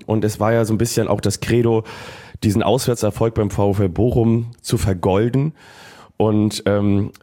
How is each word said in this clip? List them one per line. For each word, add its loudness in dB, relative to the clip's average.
Und 0
es -2
war 2
ja 2
so -2
ein 0
bisschen 0
auch 0
das -2
Credo, 2
diesen 2
Auswärtserfolg 0
beim 0
VfL 0
Bochum 0
zu -2
vergolden. 0
Und, 0
ähm, 0